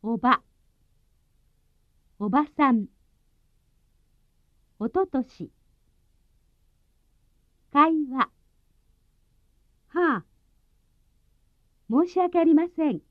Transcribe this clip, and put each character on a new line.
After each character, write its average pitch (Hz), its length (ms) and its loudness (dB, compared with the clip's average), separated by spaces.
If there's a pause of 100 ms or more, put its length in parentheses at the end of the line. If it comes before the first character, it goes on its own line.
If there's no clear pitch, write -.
お 226 140 -6
ば。 247 240 0 (1800)
お 208 80 -6
ば 285 180 0 (100)
さ 277 140 2
ん。 220 160 0 (1900)
お 220 100 -6
と 381 180 -2
と 262 180 -4
し。 - 260 -16 (2250)
会 302 200 4 (140)
話。 254 240 -4 (1600)
は 320 300 -2
あ。 160 60 -12 (1700)
申 294 160 2
し 349 140 -6
訳 359 180 0
あ 330 60 2
り 320 100 4
ま 320 140 4
せ 311 240 -2
ん。 165 80 -6 (100)